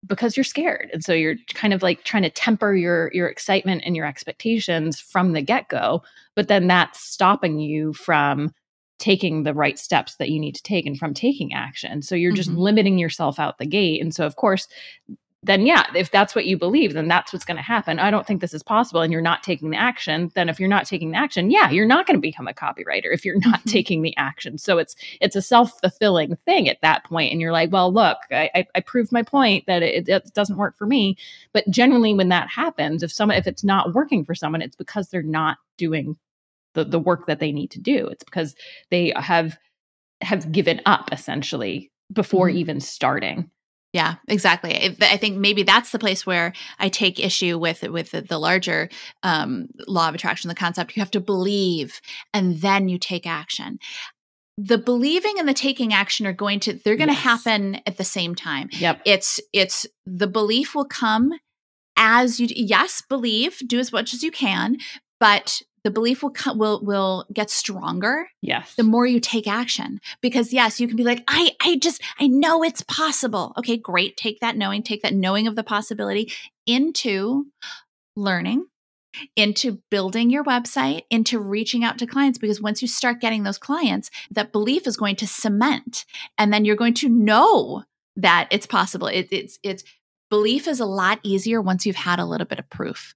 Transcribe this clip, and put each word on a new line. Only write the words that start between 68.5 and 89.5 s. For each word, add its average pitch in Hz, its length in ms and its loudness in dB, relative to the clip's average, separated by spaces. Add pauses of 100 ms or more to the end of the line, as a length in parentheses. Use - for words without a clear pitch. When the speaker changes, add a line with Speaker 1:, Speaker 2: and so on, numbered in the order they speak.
Speaker 2:
the 233 80 2
more 233 220 4
you 247 160 2
take 220 260 -4
action. 214 540 -4 (200)
Because 240 300 0
yes, 240 300 2
you 240 60 0
can 226 100 -2
be 233 80 2
like, 240 240 0
"I, 330 220 4 (100)
I 339 160 2
just, - 240 0 (180)
I 285 80 4
know 311 340 4
it's 330 200 0
possible." 262 760 -2
Okay, 233 200 -2
great. 185 400 -2
Take 214 240 -6
that 233 160 -2
knowing, 202 260 -2
take 208 200 -6
that 208 100 0
knowing 196 340 2
of 214 80 -4
the 220 80 -4
possibility 214 640 -4 (360)
into 247 800 0 (720)
learning, 196 480 -2 (720)
into 214 420 0 (100)
building 208 400 2
your 285 140 2
website, 262 640 -2
into 226 300 0
reaching 214 460 -2
out 233 140 -2
to 240 80 -4
clients. 277 300 2
Because 208 220 -2
once 208 220 -4
you 254 80 -4
start 240 320 -2
getting 220 220 -2
those 196 160 -4
clients, 277 520 -2 (200)
that 208 200 -4
belief 233 360 0
is 220 100 -4
going 202 200 -2
to 214 100 -6
cement. - 760 0 (340)
And 208 140 4
then 208 140 4
you're 214 100 4
going 233 200 2
to 285 120 0
know 233 760 4 (340)
that 175 340 4
it's 202 160 -2
possible. 185 400 -2
It, 185 240 -2
it's, - 320 -6